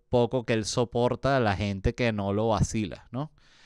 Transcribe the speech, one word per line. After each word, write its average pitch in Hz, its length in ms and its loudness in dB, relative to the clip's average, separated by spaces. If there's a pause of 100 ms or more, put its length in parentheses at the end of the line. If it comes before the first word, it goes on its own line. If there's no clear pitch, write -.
poco 120 340 2
que 123 100 0
él 110 120 0
soporta 123 720 0
a - 20 2
la 107 160 2
gente 101 380 -2
que 120 180 0
no 101 220 -2
lo 107 140 0
vacila, 104 640 -2
¿no? 139 200 -8 (340)